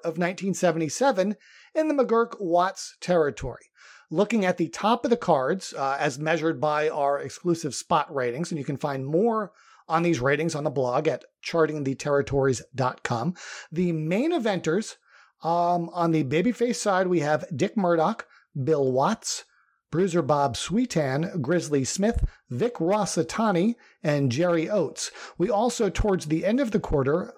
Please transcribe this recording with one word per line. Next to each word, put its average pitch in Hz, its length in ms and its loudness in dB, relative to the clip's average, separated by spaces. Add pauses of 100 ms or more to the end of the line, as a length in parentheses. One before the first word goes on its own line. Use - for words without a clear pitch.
of 165 140 -4
nineteen 180 360 -2
seventy-seven 185 840 0 (360)
in 311 140 2
the 302 60 0
McGurk-Watts 196 1080 0
territory. 143 720 0 (400)
Looking 208 320 2
at 180 140 2
the 165 100 0
top 208 380 0
of 247 60 0
the 233 40 6
cards, 160 580 0
uh, 139 240 -2
as 147 220 -2
measured 156 400 0
by 151 300 0
our 143 300 0
exclusive 156 540 -4
spot 156 400 -2
ratings, 131 380 -4
and 165 80 -4
you 131 60 -6
can 151 100 -4
find 135 300 -6
more 208 480 0 (340)
on 160 160 0
these 170 160 2
ratings 147 360 0
on 147 100 -4
the 151 40 0
blog 131 380 0
at 131 160 -2 (180)
charting 151 440 0
the 135 100 -2
territories 139 640 0 (140)
dot 127 280 -2
com. 127 300 -2 (380)
The 175 220 0
main 180 400 0
eventers, 208 640 -2 (440)
um, 170 520 0
on 170 180 2
the 156 140 2
babyface 214 500 0
side, 190 320 0
we 175 140 2
have 151 240 0 (100)
Dick 160 220 0
Murdoch, 175 500 2 (340)
Bill 139 300 2
Watts, 147 540 0 (460)
Bruiser 170 320 2
Bob 139 340 2
Sweetan, 165 840 -2
Grizzly 143 440 0
Smith, 208 400 0 (240)
Vic 202 260 -2
Rossatani, 196 1000 0 (280)
and 147 260 2
Jerry 165 400 0
Oates. 202 400 -2 (280)
We 185 120 0
also, 233 400 0
towards 185 360 0
the 156 180 -2
end 220 160 2
of 247 120 0
the 202 100 2
quarter, 147 560 0